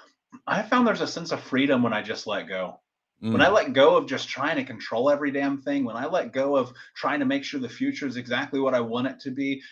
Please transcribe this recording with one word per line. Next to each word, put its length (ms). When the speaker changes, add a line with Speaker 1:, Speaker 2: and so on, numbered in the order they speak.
Speaker 1:
I 140
found 220
there's 160
a 60
sense 240
of 100
freedom 420
when 100
I 100
just 240
let 220
go. 320
When 120
Speaker 2:
Mm. 120
Speaker 1:
I 40
let 240
go 240
of 100
just 220
trying 280
to 60
control 480
every 220
damn 280
thing, 240
when 120
I 100
let 260
go 220
of 180
trying 240
to 80
make 160
sure 160
the 100
future 380
is 100
exactly 440
what 140
I 60
want 280
it 120
to 120
be. 280